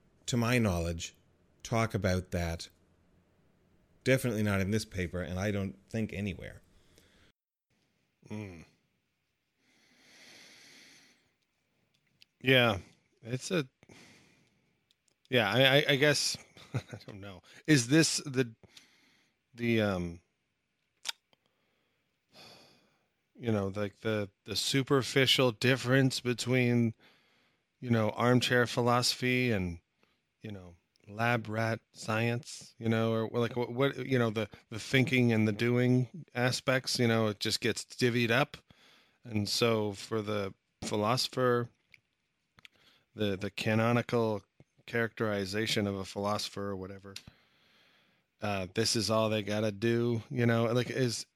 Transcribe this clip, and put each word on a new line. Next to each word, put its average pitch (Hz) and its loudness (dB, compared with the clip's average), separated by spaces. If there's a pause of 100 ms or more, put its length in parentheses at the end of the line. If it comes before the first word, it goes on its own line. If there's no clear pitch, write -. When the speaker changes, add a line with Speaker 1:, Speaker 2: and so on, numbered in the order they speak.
(280)
Speaker 1:
to 127 -2
my 117 2
knowledge, 87 -2 (480)
talk 113 0
about 92 0
that. 85 -6 (1300)
Definitely 123 0
not 101 2
in 95 -2
this 110 -2
paper, 90 -6
and 90 -6
I 101 -2
don't 98 -4 (140)
think 110 -4
anywhere. 92 -8 (1700)
Speaker 2:
Hmm. 101 -12 (3750)
Yeah, 123 6 (460)
it's 123 -8
a, 165 0 (1600)
yeah, 113 4
I, 120 4 (160)
I, 151 4
I 143 4
guess, 143 2 (200)
<laughs> - -16
I 123 -2 (280)
don't 98 -16
know. 98 -16 (240)
Is 135 4
this 147 4
the, 127 -2 (1080)
the, 117 2
um, 87 -2 (3250)
you 123 0
know, 98 0
like, 104 -4
the, 107 -2 (160)
the 101 -6
superficial 131 2
difference 127 2
between, 120 2 (840)
you 127 -10
know, 110 4
armchair 123 4
philosophy 123 0
and, 90 -2 (600)
you 110 -12
know, 90 -18 (320)
lab 113 -2
rat 113 -2 (140)
science, 117 -4
you 113 -2
know, 113 2
or, 113 -2 (100)
like, 117 -2
what, 120 -2
what, 135 -2
you 131 0
know, 117 2
the, 107 -4 (200)
the 110 -10
thinking 127 2
and 107 4
the 107 2
doing 123 2 (260)
aspects, 127 -2
you 123 4
know, 113 2
it 104 -4
just - -4
gets - -2
divvied 120 0
up. 131 0 (680)
And 107 -4
so 110 0
for 110 -6
the 101 -6 (300)
philosopher, 120 0 (1500)
the, 104 -2
the 98 -8
canonical 113 0 (440)
characterization 107 -2
of 98 -2
a 95 -8
philosopher 101 -6
or 98 -6
whatever, 98 -14 (1300)
uh, 98 -4
this 113 -2
is 104 -2
all 110 2
they 107 -2
gotta 107 -2
do, 117 0 (100)
you 123 0
know, 117 2
like, 117 0
is, 120 -4 (100)